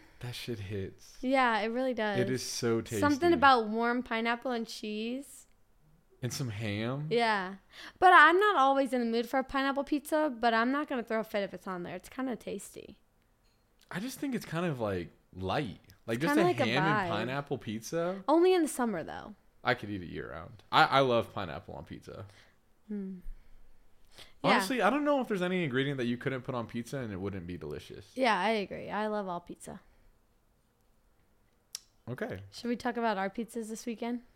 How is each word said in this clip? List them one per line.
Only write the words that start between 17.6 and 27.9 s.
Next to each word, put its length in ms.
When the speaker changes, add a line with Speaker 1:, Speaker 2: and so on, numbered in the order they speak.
Speaker 2:
Only 260
in 80
the 60
summer, 340
though. 320
Speaker 1:
I 100
could 160
eat 120
it 60
year 220
round. 400
I, 140
I 160
love 340
pineapple 400
on 100
pizza. 420
Speaker 2:
Hmm. 260
Yeah. 60
Speaker 1:
Honestly, 320
I 80
don't 140
know 160
if 80
there's 140
any 220
ingredient 340
that 80
you 100
couldn't 260
put 120
on 120
pizza 320
and 140
it 80
wouldn't 260
be 100
delicious. 480